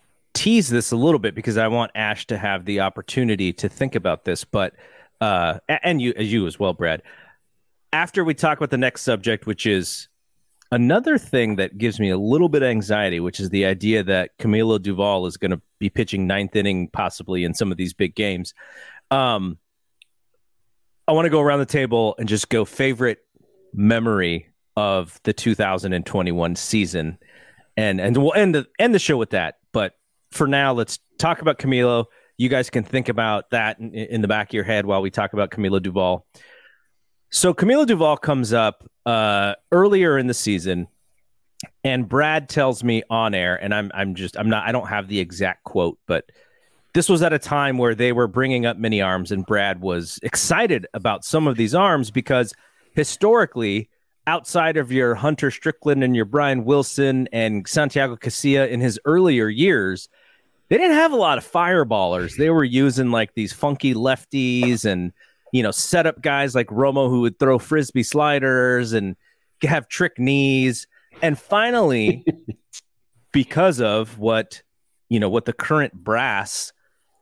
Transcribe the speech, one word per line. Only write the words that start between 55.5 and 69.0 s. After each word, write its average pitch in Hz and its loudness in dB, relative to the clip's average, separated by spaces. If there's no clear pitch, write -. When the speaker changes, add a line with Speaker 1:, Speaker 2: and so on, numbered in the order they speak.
Speaker 1:
Strickland 143 0
and 127 2
your 113 2
Brian 135 0
Wilson 135 2
and 110 -2
Santiago 139 0
Casilla 135 0
in 120 -4
his 117 -2
earlier 151 4
years, 107 0
they 208 4
didn't 330 4
have 320 4
a 269 0
lot 160 2
of - -12
fireballers. 113 2
They 151 2
were 160 4
using, 131 2
like, 113 0
these 107 -4
funky 139 0
lefties 123 0
and, 90 0
you 127 2
know, 107 2
setup 165 0
guys 139 0
like 120 2
Romo 135 2
who 123 2
would 117 0
throw 135 4
Frisbee 139 0
sliders 127 2
and 101 -2